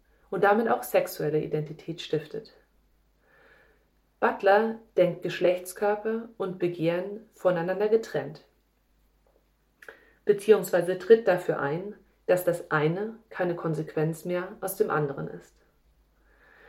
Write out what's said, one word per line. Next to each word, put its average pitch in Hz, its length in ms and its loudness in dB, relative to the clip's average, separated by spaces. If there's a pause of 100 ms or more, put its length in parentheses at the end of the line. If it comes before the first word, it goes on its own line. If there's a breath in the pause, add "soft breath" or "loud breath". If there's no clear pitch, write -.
(300)
und 180 140 -4
damit 214 260 4
auch 247 140 0
sexuelle 156 580 0
Identität 156 600 -6
stiftet. - 520 -6 (1700 soft breath)
Butler 226 600 4 (180)
denkt 175 240 4
Geschlechtskörper 208 1040 -2 (100)
und 185 220 -6
Begehren 175 640 -2 (140)
voneinander 185 520 0
getrennt, 156 560 -2 (1800 loud breath)
beziehungsweise 185 720 4
tritt 226 260 6
dafür 175 340 0
ein, 175 360 -4 (300)
dass - 180 2
das - 260 -2
eine 170 460 0 (140)
keine 175 260 -4
Konsequenz 160 720 -4
mehr 185 340 -6
aus 190 160 -8
dem 208 140 0
anderen 147 400 -4
ist. - 260 -18 (1120 soft breath)